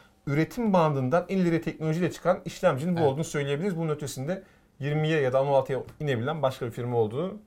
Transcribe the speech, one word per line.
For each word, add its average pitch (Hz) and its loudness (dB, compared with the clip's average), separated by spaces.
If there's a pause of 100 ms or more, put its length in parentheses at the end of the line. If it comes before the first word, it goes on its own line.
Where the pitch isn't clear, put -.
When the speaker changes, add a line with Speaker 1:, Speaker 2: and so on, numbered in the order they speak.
(260)
Speaker 1:
üretim 160 0
bandından 156 4
en 190 -2
ileri 165 2
teknolojiyle 160 -2
çıkan - 0
işlemcinin 165 0
bu 165 0
Speaker 2:
Evet. 151 6
Speaker 1:
olduğunu 151 -4
söyleyebiliriz. 151 -2
Bunun 165 -2
ötesinde 151 -4 (360)
yirmiye 151 0
ya 127 2
da 135 4
on 139 2
altıya 135 2 (200)
inebilen 143 -2
başka 127 -2
bir 113 -6
firma 120 -4
olduğunu 120 -2 (120)